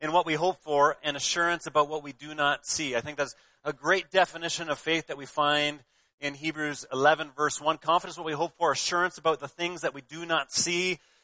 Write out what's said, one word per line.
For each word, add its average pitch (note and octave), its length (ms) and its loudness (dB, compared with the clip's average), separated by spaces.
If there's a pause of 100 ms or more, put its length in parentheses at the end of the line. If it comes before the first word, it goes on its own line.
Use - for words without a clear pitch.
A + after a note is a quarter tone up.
in D#3 100 -4
what E3+ 140 4
we D#3+ 80 0
hope F3 280 0
for D3 400 4
and D3 140 -2
assurance E3+ 500 -2
about D3+ 220 2
what D3+ 160 -6
we C#3+ 80 -12
do D3+ 240 -14
not C#3+ 320 0
see." C#3 280 -2
I A#2 40 2
think C#3 180 -6
that's C#3 180 -2 (280)
a D3+ 80 -6
great F3 400 0
definition E3+ 580 0
of C#3+ 100 -4
faith D#3+ 280 -2
that C#3 100 -8
we C#3 80 -12
find D3 560 0 (380)
in C#3+ 140 -4
Hebrews D3+ 580 -6
eleven, D3 440 4
verse D3 260 -2
one. D3+ 160 0
Confidence E3+ 380 0
is - 20 -16
what D#3+ 80 -8
we D#3+ 80 -4
hope D#3+ 240 -4
for, E3+ 140 2
assurance F3 460 0
about D#3+ 220 0
the C#3+ 80 -10
things F3 340 -6
that D3 120 -2
we C#3 80 -14
do E3 240 -14
not D#3+ 260 0
see. F3 480 0 (240)